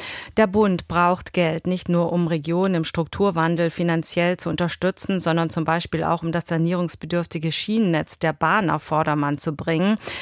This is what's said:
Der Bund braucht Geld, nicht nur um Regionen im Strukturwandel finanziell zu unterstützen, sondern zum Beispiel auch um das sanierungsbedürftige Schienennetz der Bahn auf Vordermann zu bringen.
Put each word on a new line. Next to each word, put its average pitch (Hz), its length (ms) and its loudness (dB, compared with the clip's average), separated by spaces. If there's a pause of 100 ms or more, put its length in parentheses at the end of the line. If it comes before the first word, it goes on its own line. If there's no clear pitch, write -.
(380)
Der 220 80 6
Bund 196 420 2
braucht 175 460 2
Geld, 165 320 0
nicht 180 240 -2
nur 170 200 2
um 175 160 2
Regionen 170 480 0
im 165 100 0
Strukturwandel 170 840 0
finanziell 170 720 0
zu - 100 -6
unterstützen, 180 720 -2
sondern 165 300 0
zum 165 160 -2
Beispiel 165 380 -2
auch 165 180 0
um 165 100 -4
das 170 140 -2
sanierungsbedürftige 170 1080 -2
Schienennetz 190 640 0
der 160 140 0
Bahn 165 380 2
auf 156 120 0
Vordermann 151 540 0
zu 156 180 -4
bringen. 170 420 0 (260)